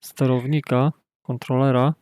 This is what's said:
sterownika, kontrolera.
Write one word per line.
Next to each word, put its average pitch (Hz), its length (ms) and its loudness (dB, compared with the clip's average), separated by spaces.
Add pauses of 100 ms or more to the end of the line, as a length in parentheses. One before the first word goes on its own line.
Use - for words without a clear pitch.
sterownika, 131 880 0 (300)
kontrolera. 131 800 0